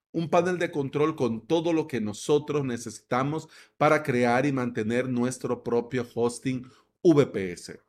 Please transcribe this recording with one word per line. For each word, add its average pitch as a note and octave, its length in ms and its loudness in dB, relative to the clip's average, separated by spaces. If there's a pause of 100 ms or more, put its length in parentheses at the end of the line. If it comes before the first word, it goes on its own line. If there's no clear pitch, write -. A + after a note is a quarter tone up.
(120)
un E3 180 -4
panel F3 300 2
de F3 120 -2
control D3 440 -2
con A2+ 320 -2
todo E3 240 0
lo D#3 160 0
que A#2+ 140 -4
nosotros D3 640 -2
necesitamos B2+ 800 -4 (300)
para D3+ 260 4
crear B2 420 2
y D3 60 2
mantener B2 560 -2
nuestro B2 560 -2
propio A#2+ 500 -2
hosting A#2+ 560 -2 (320)
V D3 260 8
P F#2+ 260 -6
S. - 360 -16